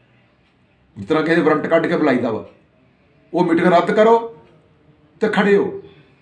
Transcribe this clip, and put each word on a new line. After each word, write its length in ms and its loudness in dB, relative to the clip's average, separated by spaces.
ਜਿਸ 100 -14
ਤਰ੍ਹਾਂ 160 -2
ਕਿਸੇ 180 0
ਵਾਰੰਟ 260 0
ਕੱਢ 200 0
ਕੇ 100 -2
ਬੁਲਾਈਦਾ 340 0
ਵਾ, 140 -8
ਉਹ 120 0
ਮੀਟਿੰਗ 220 0
ਰੱਦ 240 2
ਕਰੋ 240 4
ਤੇ 80 0
ਖੜੇ 280 0
ਹੋ। 240 -4